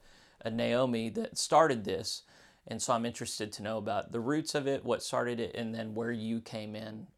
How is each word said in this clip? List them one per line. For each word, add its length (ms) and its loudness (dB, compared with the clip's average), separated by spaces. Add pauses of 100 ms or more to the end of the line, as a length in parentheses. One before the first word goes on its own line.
(420)
a 80 -4
Naomi 640 2
that 260 -4
started 480 6
this. 380 -2 (440)
And 140 -4
so 100 2
I'm 140 4
interested 480 -4
to 100 -8
know 140 0
about 340 -2
the 80 0
roots 360 0
of 120 0
it, 160 0
what 180 0
started 380 0
it, 160 -2
and 180 -2
then 220 -4
where 160 -2
you 300 -2
came 340 -8
in 320 -10 (100)